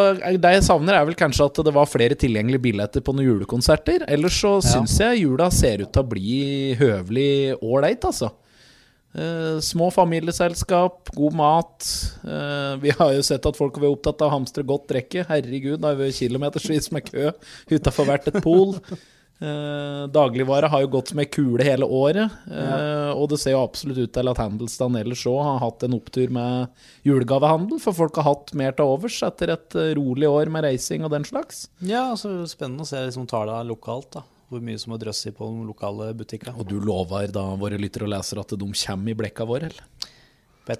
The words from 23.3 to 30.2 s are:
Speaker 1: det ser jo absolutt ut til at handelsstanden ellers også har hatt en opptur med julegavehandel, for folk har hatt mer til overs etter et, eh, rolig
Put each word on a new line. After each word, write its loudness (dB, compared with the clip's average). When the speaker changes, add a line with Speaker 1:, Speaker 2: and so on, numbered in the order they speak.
Speaker 1:
det 0
ser 2
jo 4
absolutt -6
ut -2
til 0
at 0
handelsstanden -2
ellers -6
også 0
har 0
hatt -4
en 0
opptur -2
med -2
julegavehandel, 2
for -2
folk 0
har 0
hatt 0
mer -2
til 0
overs 0
etter -2
et, -10
eh, 0
rolig 0